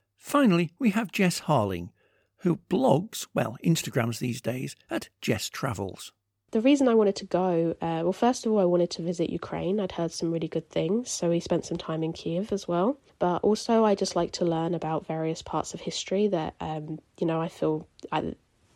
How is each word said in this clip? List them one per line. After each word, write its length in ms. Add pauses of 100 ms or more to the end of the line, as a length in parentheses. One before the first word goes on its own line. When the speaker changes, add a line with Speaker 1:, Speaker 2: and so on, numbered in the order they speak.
(180)
Speaker 1:
Finally, 600
we 120
have 220
Jess 300
Harling, 480 (500)
who 200 (100)
blogs, 640
well, 300
Instagrams 560
these 220
days, 340 (140)
at 180 (140)
Jess 280
Travels. 640 (400)
Speaker 2:
The 100
reason 260
I 60
wanted 220
to 100
go, 560
uh, 220
well, 100
first 320
of 60
all, 80
I 60
wanted 260
to 100
visit 300
Ukraine. 480
I'd 140
heard 180
some 200
really 160
good 220
things, 400
so 200
we 100
spent 260
some 120
time 260
in 100
Kiev 400
as 140
well. 320 (180)
But 260
also, 400
I 120
just 200
like 180
to 120
learn 300
about 320
various 340
parts 320
of 80
history 460
that, 320
um, 400 (180)
you 80
know, 160
I 60
feel 400 (240)
I, 240 (400)